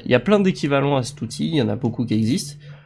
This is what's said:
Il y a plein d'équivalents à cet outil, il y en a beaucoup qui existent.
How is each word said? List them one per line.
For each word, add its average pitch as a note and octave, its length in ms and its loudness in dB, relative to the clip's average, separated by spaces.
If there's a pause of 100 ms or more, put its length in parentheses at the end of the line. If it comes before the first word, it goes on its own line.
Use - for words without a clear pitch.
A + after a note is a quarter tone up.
Il - 60 -4
y B2 40 8
a A#2+ 40 4
plein G#3 200 4
d'équivalents C#3+ 580 2
à B2+ 60 0
cet - 180 -12
outil, A#2+ 280 -4
il E3 80 -2
y C3+ 40 4
en G#2+ 80 2
a G#2 60 -2
beaucoup A#2 280 -2
qui G#2+ 120 -2
existent. A2+ 400 0 (300)